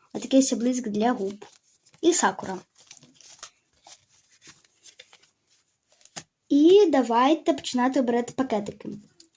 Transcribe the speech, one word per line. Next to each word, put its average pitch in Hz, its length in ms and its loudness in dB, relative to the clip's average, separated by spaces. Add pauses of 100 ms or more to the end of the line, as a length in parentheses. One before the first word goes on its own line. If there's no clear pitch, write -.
(120)
Отакий 233 300 2
ще 254 140 0
блиск 247 320 -4
для 214 240 -2
губ. 202 320 -8 (560)
І 330 120 2
Сакура. 190 460 -2 (4000)
І 339 420 6
давайте 269 600 0
починати 262 480 -2
обирати 240 320 -2
пакетики. 220 560 -6 (480)